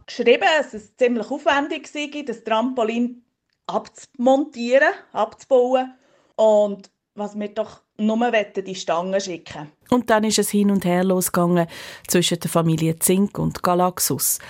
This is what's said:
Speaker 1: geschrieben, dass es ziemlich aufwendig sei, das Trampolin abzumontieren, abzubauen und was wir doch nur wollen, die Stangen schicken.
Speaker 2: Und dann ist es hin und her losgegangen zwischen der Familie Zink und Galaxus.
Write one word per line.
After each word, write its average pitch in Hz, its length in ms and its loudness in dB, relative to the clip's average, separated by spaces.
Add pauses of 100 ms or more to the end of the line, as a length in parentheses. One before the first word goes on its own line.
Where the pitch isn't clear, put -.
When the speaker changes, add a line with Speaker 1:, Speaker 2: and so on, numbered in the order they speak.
Speaker 1:
geschrieben, 240 380 2 (140)
dass 262 160 -4
es - 220 -16
ziemlich 240 340 0
aufwendig 294 580 -2
sei, 294 220 -8 (160)
das 220 180 -10
Trampolin 233 800 -2 (440)
abzumontieren, 262 1300 0 (200)
abzubauen 254 840 0 (420)
und 208 540 2 (240)
was 208 240 -10
wir 208 100 -6
doch 208 320 -10 (180)
nur 220 220 0
wollen, 214 460 0
die 185 80 -10
Stangen 185 460 -2
schicken. 165 520 -12 (180)
Speaker 2:
Und 247 200 0
dann 214 140 4
ist 214 140 0
es 208 120 0
hin 202 200 4
und 196 140 0
her 180 200 2
losgegangen 175 640 2 (380)
zwischen 175 340 0
der 165 100 -6
Familie 160 480 0
Zink 190 400 0
und 160 240 -4
Galaxus. 180 760 0 (120)